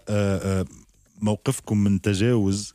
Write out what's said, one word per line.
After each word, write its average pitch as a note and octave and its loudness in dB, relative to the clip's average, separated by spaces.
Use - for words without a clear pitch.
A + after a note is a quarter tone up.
آه، F#2+ 0
موقفكم G#2+ -2
من G2+ 2
تجاوز G#2 0